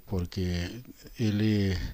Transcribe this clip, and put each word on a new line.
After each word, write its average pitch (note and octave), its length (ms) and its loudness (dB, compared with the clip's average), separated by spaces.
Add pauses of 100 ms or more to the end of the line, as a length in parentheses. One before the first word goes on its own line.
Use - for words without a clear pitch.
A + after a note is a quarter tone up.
porque F2+ 760 -2 (360)
él, G#2+ 220 2
eh, G#2 380 4 (160)